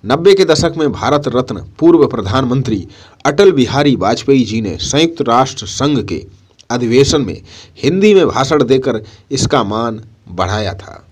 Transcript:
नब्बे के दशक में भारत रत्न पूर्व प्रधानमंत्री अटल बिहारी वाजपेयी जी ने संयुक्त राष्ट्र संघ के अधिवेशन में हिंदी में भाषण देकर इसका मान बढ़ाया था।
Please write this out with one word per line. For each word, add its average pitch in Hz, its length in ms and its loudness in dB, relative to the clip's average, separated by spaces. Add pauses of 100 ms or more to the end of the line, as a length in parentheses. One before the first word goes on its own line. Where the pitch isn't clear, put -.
नब्बे 165 300 4
के 190 120 4
दशक 156 320 0
में 151 140 0
भारत 143 360 -2
रत्न 123 380 -4 (140)
पूर्व 156 280 6
प्रधानमंत्री 117 800 -4 (380)
अटल 180 260 4
बिहारी 135 440 2
वाजपेयी 117 500 0
जी 110 160 -4
ने 95 160 -6
संयुक्त 160 440 -2
राष्ट्र 120 440 0
संघ 135 420 -4
के 82 180 -8 (440)
अधिवेशन 123 520 2
में 95 200 -8 (360)
हिंदी 190 360 2
में 175 140 2
भाषण 143 360 0
देकर 127 400 0 (280)
इसका 135 320 0
मान 110 380 -4 (280)
बढ़ाया 92 440 -4
था। - 380 -18